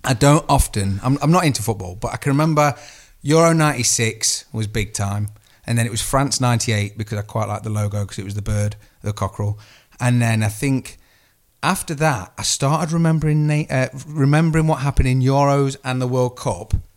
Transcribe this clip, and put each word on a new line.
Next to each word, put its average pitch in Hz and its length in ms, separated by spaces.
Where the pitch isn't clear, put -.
I 131 120
don't 143 340
often, 101 540
I'm, 135 180
I'm 147 100
not 180 140
into 123 160
football, 101 340
but 110 160
I 113 60
can 143 140
remember 147 440
Euro 160 320
ninety-six 123 960
was 110 140
big 104 280
time. 101 360
And 117 100
then 117 80
it 107 60
was 113 100
France 135 400
ninety-eight 110 560
because 107 220
I - 20
quite 104 260
liked 104 160
the 110 60
logo 104 340
'cause - 140
it 98 80
was 101 80
the 104 80
bird, 104 340
the 104 100
cockerel. 104 460
And 123 200
then 113 220
I 107 60
think 131 500
after 175 340
that, 131 420
I - 40
started 151 500
remembering 156 540
na-, 151 240
uh, 131 200
remembering 156 580
what 156 140
happened 131 300
in 127 120
Euros 139 600
and 127 180
the 127 60
World 123 300
Cup - 360